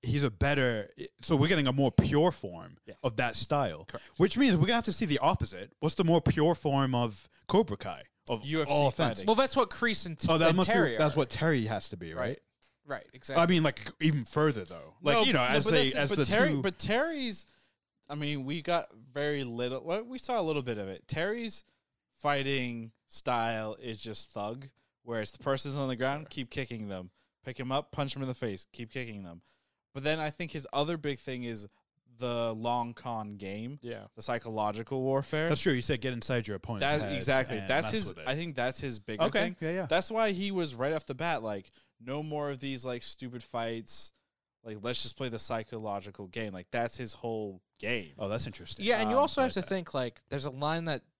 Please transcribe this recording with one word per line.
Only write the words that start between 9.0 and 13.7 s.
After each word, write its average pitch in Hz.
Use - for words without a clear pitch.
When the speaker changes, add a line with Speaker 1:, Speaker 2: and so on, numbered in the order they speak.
Speaker 3:
fighting. 95
Speaker 2:
Well, 220
that's 262
what 262
Kreese -
and 165
T-, -
Speaker 1:
Oh, 165
that 165
Speaker 2:
and 160
Speaker 1:
must 185
Speaker 2:
Terry 180
Speaker 1:
be, 113
that's 151
Speaker 2:
are. -
Speaker 1:
what 143
Terry 151
has 107
to 98
be, 82
right? 127
Speaker 2:
Right. 127
Right, 143
exactly. 139
Speaker 1:
I -
mean, 175
like, -